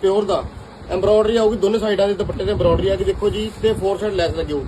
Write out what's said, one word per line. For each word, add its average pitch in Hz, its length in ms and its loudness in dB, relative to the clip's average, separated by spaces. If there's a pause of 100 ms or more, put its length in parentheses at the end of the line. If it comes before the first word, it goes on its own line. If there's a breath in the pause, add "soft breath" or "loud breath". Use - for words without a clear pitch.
ਪਿਓਰ 202 240 2
ਦਾ, 180 180 -2 (480)
ਐਮਬ੍ਰੋਇਡਰੀ 214 460 4
ਆਊਗੀ 220 200 2
ਦੋਨੇ 196 220 2
ਸਾਈਡਾਂ 202 300 0
ਦੇ 202 60 2
ਦੁਪੱਟੇ 185 300 -4
ਤੇ, 196 60 -2
ਐਮਬ੍ਰੋਇਡਰੀ 175 380 2
ਆ 196 80 2
ਗਈ 185 80 -2
ਦੇਖੋ 196 260 0
ਜੀ, 214 200 -4 (120)
ਤੇ 220 100 4
ਫੋਰ 196 260 -2
ਸਾਈਡ 208 160 -4
ਲੈਸ 165 220 0
ਲੱਗੀ 160 160 -4
ਹੋਊ। 143 160 -4